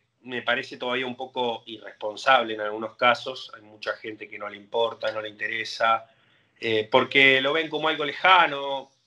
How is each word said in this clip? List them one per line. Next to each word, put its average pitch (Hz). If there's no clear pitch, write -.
me 123
parece 127
todavía 127
un 123
poco 123
irresponsable 110
en 107
algunos 107
casos. 123
Hay 110
mucha 107
gente 107
que 107
no 101
le 101
importa, 110
no 107
le 107
interesa, 110
eh, 110
porque 135
lo 139
ven 160
como 151
algo 151
lejano 139